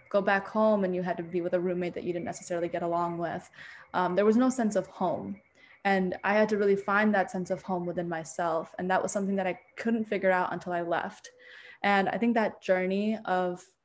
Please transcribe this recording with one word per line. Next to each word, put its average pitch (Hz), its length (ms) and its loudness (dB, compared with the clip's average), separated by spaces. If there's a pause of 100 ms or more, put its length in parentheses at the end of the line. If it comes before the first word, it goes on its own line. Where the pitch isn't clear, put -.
go 202 120 2
back 196 260 2
home, 214 380 2
and 185 100 0
you 180 60 -2
had 180 160 -2
to 175 60 -4
be 170 180 -4
with 175 120 -2
a 180 60 4
roommate 175 360 -2
that - 80 -8
you 175 100 -4
didn't 170 120 -6
necessarily 175 440 -6
get 175 140 -4
along 170 340 -2
with. 170 320 -6 (440)
Um, 180 220 2
there 202 100 6
was 220 120 6
no 254 120 4
sense 220 260 0
of 185 120 -2
home. - 520 -4 (460)
And 190 380 2
I 202 100 2
had 214 160 4
to 214 80 0
really 202 200 4
find 208 360 2
that 214 180 2
sense 185 200 -4
of 180 100 -4
home 175 240 -4
within 175 220 -4
myself. 160 720 -4
And 185 100 -2
that 185 140 2
was 185 80 -4
something 196 240 -2
that 185 120 0
I 180 120 -4 (160)
couldn't 226 300 -2
figure 190 260 0
out 180 220 2
until 180 180 -6
I 175 100 -2
left. - 480 -4 (540)
And 202 240 4
I - 100 -2
think 233 180 2
that 214 260 -2
journey 196 640 0
of 185 360 -2 (240)